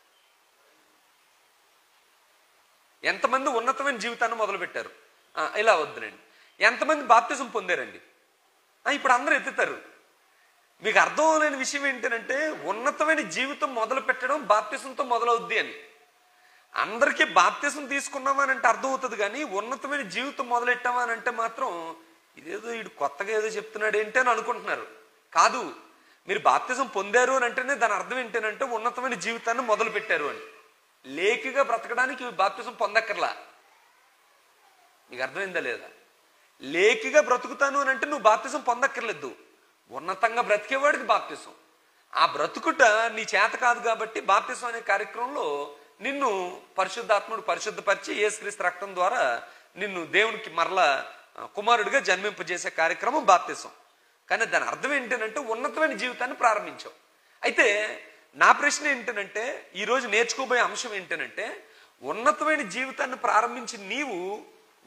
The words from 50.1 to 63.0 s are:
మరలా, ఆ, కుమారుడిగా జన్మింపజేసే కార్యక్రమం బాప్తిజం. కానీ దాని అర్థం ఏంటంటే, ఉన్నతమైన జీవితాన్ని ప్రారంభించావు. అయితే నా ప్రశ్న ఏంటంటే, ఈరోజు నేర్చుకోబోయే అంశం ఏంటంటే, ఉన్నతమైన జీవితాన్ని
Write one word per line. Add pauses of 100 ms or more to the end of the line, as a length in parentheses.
మరలా, (260)
ఆ,
కుమారుడిగా
జన్మింపజేసే
కార్యక్రమం
బాప్తిజం. (600)
కానీ
దాని
అర్థం
ఏంటంటే,
ఉన్నతమైన
జీవితాన్ని
ప్రారంభించావు. (520)
అయితే (340)
నా
ప్రశ్న
ఏంటంటే,
ఈరోజు
నేర్చుకోబోయే
అంశం
ఏంటంటే, (340)
ఉన్నతమైన
జీవితాన్ని